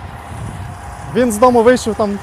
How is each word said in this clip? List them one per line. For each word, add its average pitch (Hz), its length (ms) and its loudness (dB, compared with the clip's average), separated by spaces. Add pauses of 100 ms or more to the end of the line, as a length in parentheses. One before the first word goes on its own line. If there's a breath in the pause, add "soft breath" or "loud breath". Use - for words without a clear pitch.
(1160)
Він 233 180 2
з 208 60 -4
дому 240 240 6
вийшов, 233 320 2
там 202 280 -2